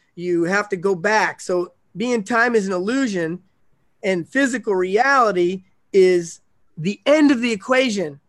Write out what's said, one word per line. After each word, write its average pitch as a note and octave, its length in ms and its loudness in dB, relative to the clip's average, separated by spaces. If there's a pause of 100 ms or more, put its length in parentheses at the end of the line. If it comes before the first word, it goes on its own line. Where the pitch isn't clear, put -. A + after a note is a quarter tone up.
(160)
you F3 280 -2
have G3+ 260 -2
to F#3+ 80 -6
go F#3+ 180 -2
back. F#3+ 460 -2
So F3+ 320 -4 (220)
being A#3 280 -2
time A#3+ 320 0
is G3+ 120 0
an G3 60 -4
illusion F#3 680 -4 (640)
and F#3 240 -2
physical B3 480 -2
reality F#3+ 880 0 (300)
is F3+ 480 2 (360)
the F#3 280 -6
end D4 260 6
of A#3+ 100 0
the A#3+ 100 0
equation. G3+ 760 -2